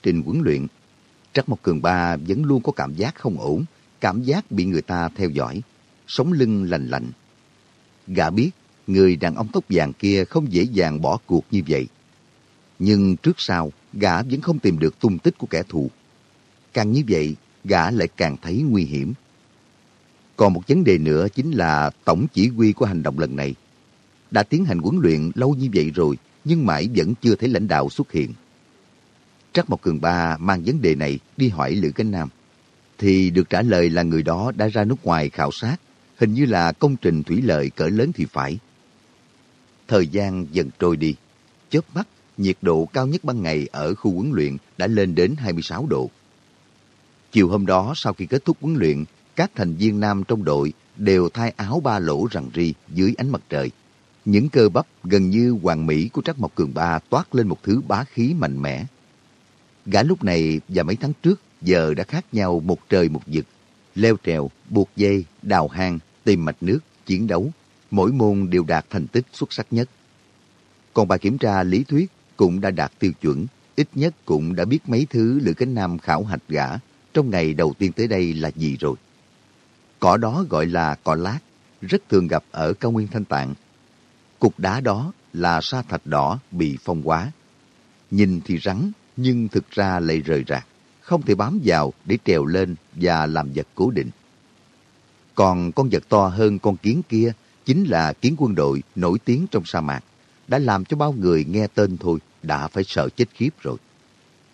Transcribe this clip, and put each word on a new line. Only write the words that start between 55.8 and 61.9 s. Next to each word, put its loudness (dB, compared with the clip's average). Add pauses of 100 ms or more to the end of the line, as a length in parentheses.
mỹ 0
của -6
Trắc -6
Mộc -6
Cường -2
Ba -2
toát -2
lên 2
một -4
thứ 0
bá -2
khí -2
mạnh -4
mẽ. -6 (1040)
Gã 2
lúc 0
này 2
và 0
mấy -2
tháng -4 (100)
trước 2 (220)
giờ 2